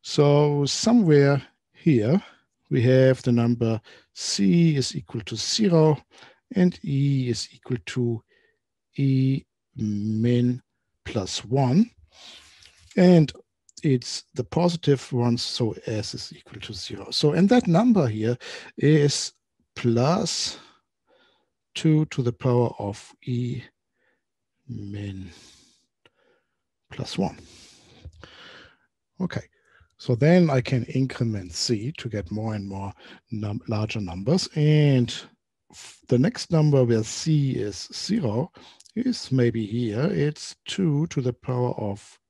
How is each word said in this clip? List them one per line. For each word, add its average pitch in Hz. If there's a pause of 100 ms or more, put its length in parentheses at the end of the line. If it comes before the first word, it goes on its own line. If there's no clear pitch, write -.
So 143
somewhere 147 (320)
here, 135 (480)
we 139
have 131
the 127
number 117 (340)
C 170
is 131
equal 127
to 113
zero 160 (540)
and 180
E 139
is -
equal - (100)
to 117 (760)
E 135 (320)
min 113 (440)
plus -
one. 135 (1040)
And 180 (520)
it's 131 (100)
the 127
positive 165
ones, 120
so - (140)
S 107
is -
equal -
to 113
zero. 98
So, -
and 185
that 247
number 196
here 110 (400)
is 143 (420)
plus 127 (1120)
two 156
to -
the 120
power 123
of -
E 120 (1040)
min 101 (1600)
plus -
one. - (1800)
Okay, - (500)
so -
then 160
I 131
can 120
increment 113
C 113
to 120
get 101
more 110
and 101
more 98 (380)
num-, 104
larger 107
numbers. 98
And 147 (600)
f-, -
the 123
next 180
number 151
where 117
C 143
is 104
zero 151 (440)
is -
maybe 117
here. 113
It's 151 (100)
two 160
to -
the 123
power 123
of 101 (100)